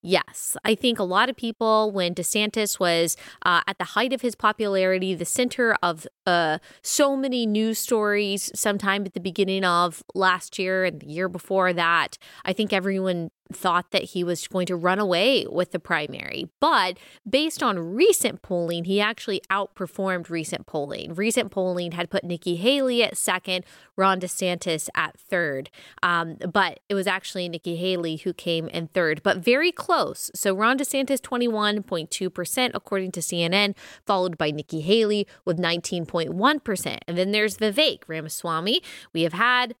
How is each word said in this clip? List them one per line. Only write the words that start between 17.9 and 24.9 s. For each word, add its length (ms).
recent 480
polling, 420
he 160
actually 400
outperformed 800
recent 360
polling. 480
Recent 360
polling 420
had 180
put 140
Nikki 320
Haley 460
at 140
second, 480
Ron 240
DeSantis 760